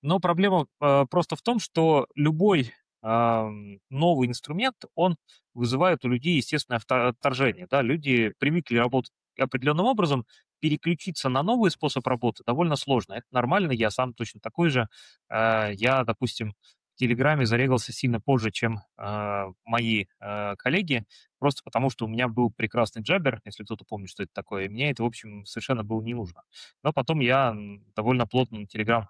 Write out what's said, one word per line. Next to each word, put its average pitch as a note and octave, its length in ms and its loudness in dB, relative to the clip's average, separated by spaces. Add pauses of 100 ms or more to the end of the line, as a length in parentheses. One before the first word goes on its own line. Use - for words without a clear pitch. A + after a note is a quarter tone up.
Но E3 180 2
проблема, F3 460 2 (140)
э, C#3 300 6
просто E3 260 0
в - 60 -16
том, A#3 180 0
что D#3+ 460 4 (100)
любой, D#3 560 2 (300)
ам, A2 760 0 (120)
новый C#3+ 380 2
инструмент, F3 480 -4 (200)
он E3+ 200 2 (380)
вызывает C3 500 0
у B2+ 60 0
людей C#3 260 0
естественное B2+ 420 -2
авто-, B2 300 0
отторжение, B2 640 -2
да. C#3 120 2
Люди B2 580 0
привыкли D3 380 0
работать B2 340 0 (260)
определенным C3+ 480 0
образом, E3+ 400 0 (340)
переключиться D#3 680 -2
на C3 140 2
новый A3 280 2
способ C#3 340 -4
работы A#2+ 400 -2
довольно D3+ 300 0
сложно. A#2 380 -2
Это A#2+ 180 -12
нормально, C#3 400 0
я A2 180 2
сам B2+ 240 -4
точно - 260 -10
такой E3+ 300 0
же. B2 180 0 (420)
Э, A2 440 2
я, B2 300 2
допустим, A2+ 500 -4 (460)
Телеграме C3 460 2
зарегался B2 480 2
сильно A#2+ 260 0
позже, A#2+ 320 2
чем, A2+ 280 -2 (180)
э, G#2 480 -4 (180)
мои, A#2 420 0 (140)
э, G#2 380 -6
коллеги, C#3+ 480 -2 (320)
просто C#3+ 260 -2
потому B2+ 260 -2
что A#2 160 -6
у - 20 -6
меня A#2 200 -2
был A#2 240 0
прекрасный A2+ 500 -2
Jabber, C#3+ 440 0
если G#2+ 180 -16
кто-то - 220 -10
помнит, G2+ 240 -12
что - 140 -10
это - 100 -16
такое, G2 320 -8
и - 20 -6
мне B2 220 -4
это, A#2+ 140 -6
в - 20 0
общем, G#2 400 -10
совершенно A#2 380 -6
было A2 180 -4
не A#2 120 -6
нужно. G2 280 -10 (420)
Но D3 80 0
потом D3+ 280 -2
я, B2+ 320 2
м, G#2 340 -12 (100)
довольно A#2+ 300 2
плотно B2 340 0
на G#2 60 -10
Telegram A2 440 -2